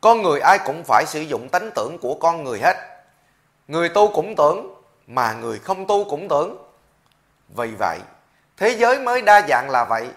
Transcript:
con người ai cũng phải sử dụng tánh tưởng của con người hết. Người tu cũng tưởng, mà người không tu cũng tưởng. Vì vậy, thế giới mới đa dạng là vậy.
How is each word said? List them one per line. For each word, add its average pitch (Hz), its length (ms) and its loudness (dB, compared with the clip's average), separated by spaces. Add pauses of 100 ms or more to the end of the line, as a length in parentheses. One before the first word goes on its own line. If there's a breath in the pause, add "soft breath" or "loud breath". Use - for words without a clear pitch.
con 226 200 6
người 151 180 0
ai 190 260 4
cũng 160 180 -8
phải 127 240 4
sử 156 140 -8
dụng 135 280 -8
tánh 214 260 -4
tưởng 135 260 -6
của 185 180 -6
con 165 240 0
người 120 160 -8
hết. 143 160 2 (920)
Người 165 220 -2
tu 208 240 4
cũng 190 220 -4
tưởng, 165 380 0 (340)
mà 117 260 -2
người 113 260 -8
không 190 280 -6
tu 202 220 0
cũng 165 180 -8
tưởng. 160 300 -2 (1000)
Vì 117 240 -6
vậy, 82 200 -4 (580)
thế 208 120 2
giới 240 300 2
mới 247 220 -2
đa 208 260 6
dạng 131 220 0
là 123 160 2
vậy. 113 320 -4